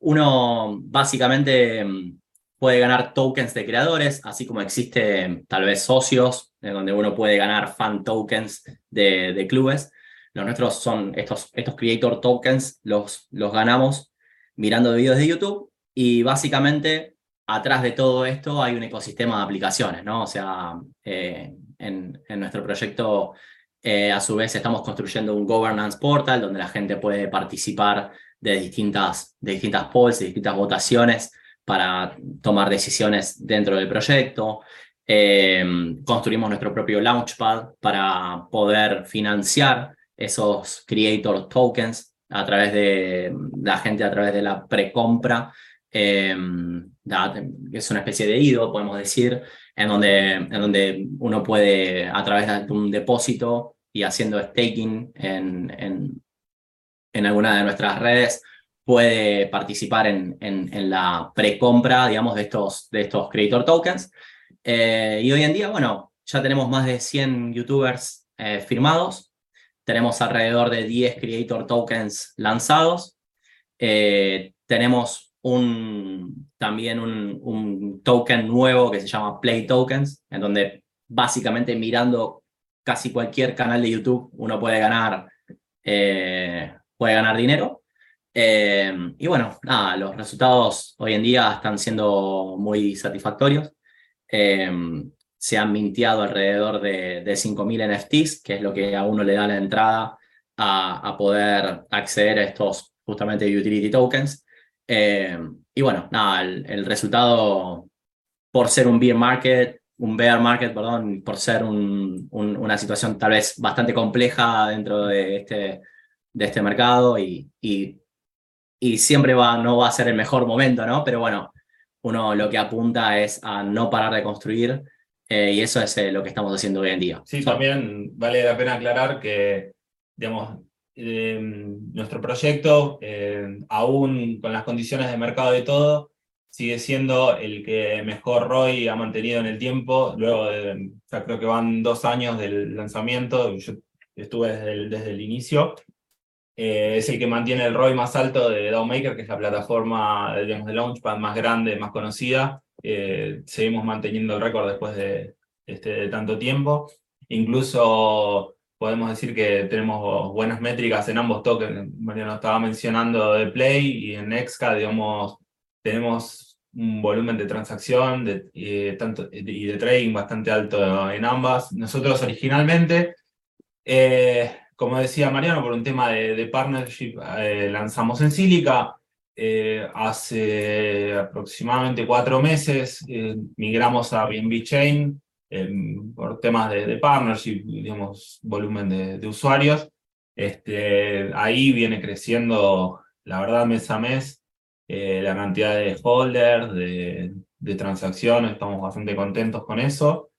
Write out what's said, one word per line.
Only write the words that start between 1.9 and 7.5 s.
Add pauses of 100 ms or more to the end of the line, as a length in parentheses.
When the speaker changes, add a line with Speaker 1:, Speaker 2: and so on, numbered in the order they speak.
Speaker 1:
puede
ganar
tokens
de
creadores,
así
como
existe,
mm,
tal
vez
socios,
en
donde
uno
puede
ganar